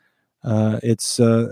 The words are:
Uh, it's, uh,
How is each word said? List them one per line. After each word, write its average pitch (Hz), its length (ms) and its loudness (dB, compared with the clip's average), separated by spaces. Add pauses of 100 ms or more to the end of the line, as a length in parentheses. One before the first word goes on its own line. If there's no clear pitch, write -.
(440)
Uh, 110 400 0
it's, - 340 -4
uh, 113 340 4